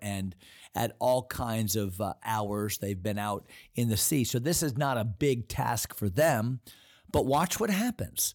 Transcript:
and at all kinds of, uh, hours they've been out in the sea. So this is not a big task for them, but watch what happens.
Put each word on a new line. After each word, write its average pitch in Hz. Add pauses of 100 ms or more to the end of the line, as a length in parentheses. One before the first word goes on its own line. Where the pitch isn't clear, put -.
and 98 (400)
at 117
all 127
kinds 113
of, 98
uh, 101 (100)
hours 104
they've 98
been 104
out 104 (300)
in 117
the 110
sea. 135
So 123
this 160
is 135
not 139
a 110
big 120
task 120
for 104
them, 123 (520)
but 147
watch 143
what 214
happens. -